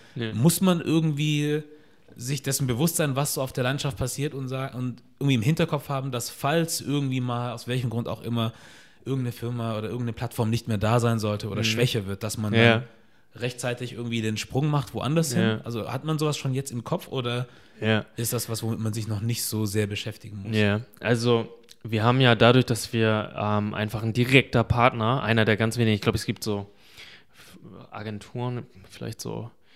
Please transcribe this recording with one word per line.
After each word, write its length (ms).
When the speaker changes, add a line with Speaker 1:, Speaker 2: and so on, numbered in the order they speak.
Speaker 1:
Nee. 180
Speaker 2:
muss 280
man 200
irgendwie 840
sich 260
dessen 260
bewusst 280
sein, 200
was 200
so 60
auf 120
der 100
Landschaft 340
passiert 360
und 140
sa-, 260
und 300
irgendwie 160
im 80
Hinterkopf 460
haben, 220
dass 180
falls 520
irgendwie 400
mal, 320
aus 140
welchem 220
Grund 180
auch 160
immer, 300
irgendeine 260
Firma 460
oder 100
irgendeine 260
Plattform 360
nicht 180
mehr 100
da 220
sein 200
sollte 300
oder 120
Speaker 1:
Mhm. 40
Speaker 2:
schwächer 420
wird, 160
dass 140
man 160
Speaker 1:
Ja. 260
Speaker 2:
dann 40
rechtzeitig 580
irgendwie 280
den 160
Sprung 300
macht, 280
woanders 380
hin? 100
Speaker 1:
Ja. 200
Speaker 2:
Also 280
hat 140
man 120
sowas 200
schon 180
jetzt 160
im 120
Kopf 240
oder 400
Speaker 1:
Ja. 260
Speaker 2:
ist 180
das 160
was, 140
womit 160
man 140
sich 140
noch 140
nicht 220
so 240
sehr 180
beschäftigen 560
muss? 160
Speaker 1:
Ja, 240
also 480
wir 200
haben 160
ja 140
dadurch, 320
dass 280
wir, 460
ähm, 360
einfach 260
ein 120
direkter 500
Partner, 580
einer 240
der 100
ganz 220
wenigen, 160
ich 80
glaub, 140
es 100
gibt 180
so 240
Agenturen, 720
vielleicht 320
so, 300